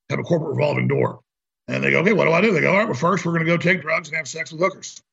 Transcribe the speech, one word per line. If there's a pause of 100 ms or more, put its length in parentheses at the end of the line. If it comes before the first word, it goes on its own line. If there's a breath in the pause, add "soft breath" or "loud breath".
have
a
corporate
revolving
door? (460)
And
they
go,
"Okay,
what
do
I
do?"
They
go,
"All
right,
well,
first
we're
gonna
go
take
drugs
and
have
sex
with
hookers. (120)